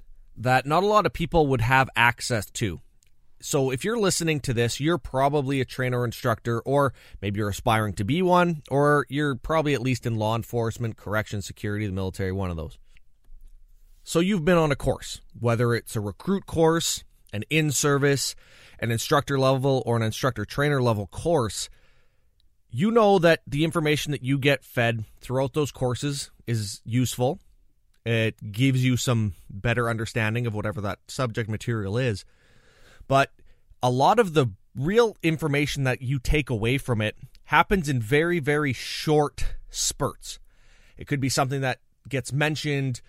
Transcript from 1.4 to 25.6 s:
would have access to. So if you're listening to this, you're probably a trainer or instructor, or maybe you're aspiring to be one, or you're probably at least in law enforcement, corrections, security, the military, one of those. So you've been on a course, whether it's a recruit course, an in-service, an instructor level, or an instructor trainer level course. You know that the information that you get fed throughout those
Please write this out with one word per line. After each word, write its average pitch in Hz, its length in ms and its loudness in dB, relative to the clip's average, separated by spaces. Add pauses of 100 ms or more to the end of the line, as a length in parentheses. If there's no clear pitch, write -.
would 131 160 2
have 131 340 4
access 117 580 2
to. 92 280 -4 (600)
So 135 280 0
if 127 140 -4
you're 226 160 -2
listening 160 420 0
to 135 120 -4
this, 117 260 0
you're 160 180 2
probably 139 640 0
a 120 40 -2
trainer 123 340 -4
or 123 60 0
instructor, 117 560 -2
or 135 320 2 (280)
maybe 98 160 -2
you're 104 120 -2
aspiring 110 460 0
to 110 80 -4
be 147 200 0
one, 175 480 2
or 147 360 4
you're 143 280 -2
probably 151 400 0
at 110 80 -2
least 127 240 -2
in 113 100 -2
law 107 180 0
enforcement, 113 600 -4
corrections, 104 480 -4
security, 104 400 -6
the 98 60 -4
military, 95 400 -4
one 95 180 -4
of 87 80 -6
those. - 220 -12 (1200)
So - 160 0
you've 180 260 0
been 175 120 6
on 156 140 4
a 139 40 2
course, - 460 -6 (160)
whether 117 380 2
it's - 200 -8
a 110 60 -2
recruit 170 460 -4
course, 165 560 0 (300)
an 107 180 -6
in-service, 143 840 0 (440)
an 117 100 -4
instructor 139 480 -2
level, 135 480 2
or 117 100 0
an 113 60 0
instructor 110 440 -2
trainer 143 360 -2
level 107 240 0
course. 139 640 -2 (1000)
You 151 180 0
know 208 300 6
that 165 260 4
the 143 180 -2
information 151 500 0
that 131 100 -6
you 135 160 0
get 139 240 2
fed 117 400 -2 (160)
throughout 131 340 -4
those 151 180 -2